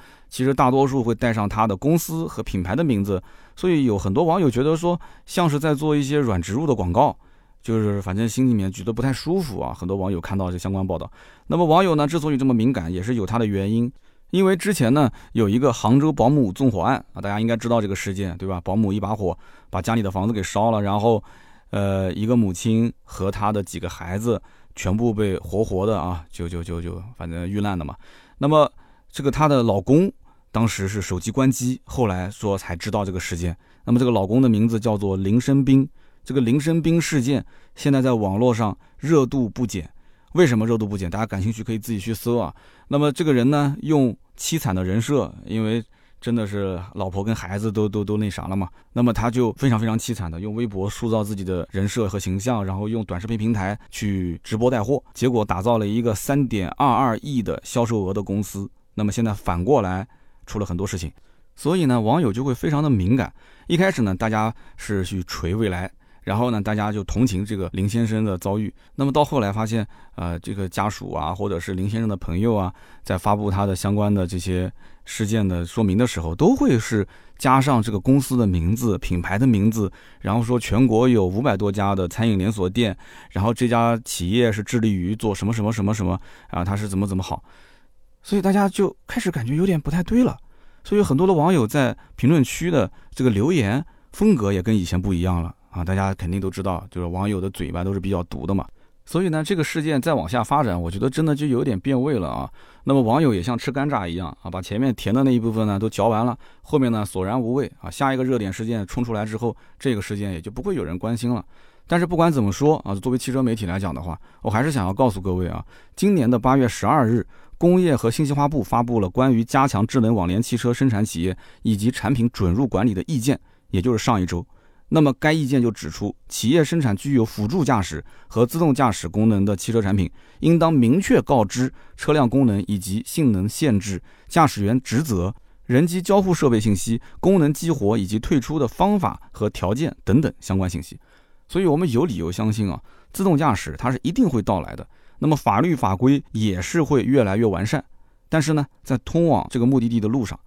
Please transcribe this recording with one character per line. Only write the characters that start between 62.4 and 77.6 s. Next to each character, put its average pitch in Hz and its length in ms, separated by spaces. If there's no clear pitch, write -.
会 135 120
非 160 160
常 147 120
的 156 60
敏 104 260
感。 117 160
一 175 100
开 190 140
始 165 100
呢， 101 140
大 110 160
家 110 240
是 98 260
去 92 200
锤 87 300
蔚 110 140
来， 90 220
然 101 160
后 123 120
呢， 107 120
大 107 120
家 104 160
就 104 140
同 123 220
情 98 180
这 107 100
个 95 200
林 95 120
先 113 200
生 110 180
的 95 140
遭 101 200
遇。 104 140
那 135 100
么 139 80
到 147 120
后 143 160
来 101 120
发 110 140
现， 107 200
呃， 85 240
这 - 160
个 98 140
家 101 200
属 98 240
啊， 78 220
或 101 140
者 87 100
是 95 160
林 95 140
先 113 120
生 113 80
的 101 80
朋 - 220
友 113 160
啊， 92 180
在 95 140
发 104 180
布 104 160
他 101 140
的 98 100
相 101 180
关 104 200
的 95 140
这 90 120
些 90 320
事 - 220
件 107 200
的 87 180
说 110 180
明 95 140
的 120 100
时 - 140
候， 82 140
都 190 200
会 247 240
是 110 260
加 135 220